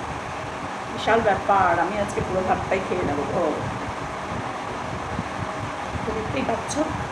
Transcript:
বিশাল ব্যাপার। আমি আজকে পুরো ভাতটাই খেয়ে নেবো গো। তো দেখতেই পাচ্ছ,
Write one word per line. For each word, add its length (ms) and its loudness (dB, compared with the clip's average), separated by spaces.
বিশাল 280 4
ব্যাপার। 580 6
আমি 200 2
আজকে 280 0
পুরো 200 2
ভাতটাই 320 2
খেয়ে 180 2
নেবো 160 0
গো। 120 2
তো 120 -2
দেখতেই 320 0
পাচ্ছ, 260 0